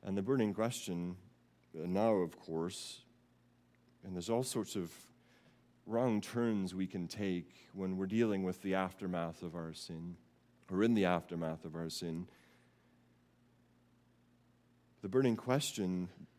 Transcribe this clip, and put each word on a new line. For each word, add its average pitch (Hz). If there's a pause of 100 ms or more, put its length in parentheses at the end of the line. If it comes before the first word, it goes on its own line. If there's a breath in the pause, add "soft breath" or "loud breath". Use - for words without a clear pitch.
And 98
the 98
burning 110
question, 90 (580)
uh, 80
now, 101
of 90
course, 82 (1040)
and 92
there's 87
all 120
sorts 110
of 87 (920 soft breath)
wrong 113
turns 104
we 95
can 90
take 92 (220)
when 95
we're 95
dealing 104
with 90
the 95
aftermath 90
of 85
our 82
sin, 85 (540)
or 92
in 117
the 101
aftermath 82
of 78
our 82
sin. 85 (2750 soft breath)
The 104
burning 120
question 95 (300)